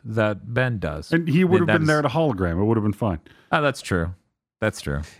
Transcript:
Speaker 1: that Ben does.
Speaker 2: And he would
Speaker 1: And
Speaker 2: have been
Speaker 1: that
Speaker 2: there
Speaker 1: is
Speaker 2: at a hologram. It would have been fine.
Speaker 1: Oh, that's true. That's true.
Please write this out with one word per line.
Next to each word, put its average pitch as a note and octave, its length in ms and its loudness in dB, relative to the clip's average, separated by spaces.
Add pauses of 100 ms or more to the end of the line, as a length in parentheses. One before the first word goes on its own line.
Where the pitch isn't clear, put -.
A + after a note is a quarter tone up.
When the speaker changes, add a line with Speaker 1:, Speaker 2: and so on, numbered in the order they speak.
Speaker 1:
that G#2+ 480 -2
Ben B2 260 -2
does. D#2 320 -8
Speaker 2:
And E3 160 2
he E3+ 160 4
would F3+ 180 4
Speaker 1:
And E3 80 0
Speaker 2:
have - 100 4
been D#3 80 0
Speaker 1:
that D#3 60 4
Speaker 2:
there D3+ 60 2
Speaker 1:
is D3 60 0
Speaker 2:
at B2+ 60 -2
a A#2+ 40 -2
hologram. F#2+ 460 0
It G#2 40 2
would A2+ 120 2
have G#2 80 0
been G#2 80 0
fine. F#2+ 260 -4 (320)
Speaker 1:
Oh, D#3+ 100 2
that's C#3 200 0
true. F2 320 -2 (480)
That's G#2+ 180 0
true. C#2+ 220 -4 (180)